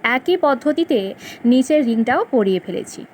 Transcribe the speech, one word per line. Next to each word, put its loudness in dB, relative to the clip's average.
একই 0
পদ্ধতিতে 0
নিচের 4
রিংটাও 0
পরিয়ে 2
ফেলেছি। -10